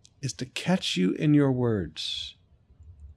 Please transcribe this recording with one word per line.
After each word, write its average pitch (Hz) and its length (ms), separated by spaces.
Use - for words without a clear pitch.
is 131 140
to 131 120
catch - 520
you 180 140
in 151 240
your 139 160
words, 113 840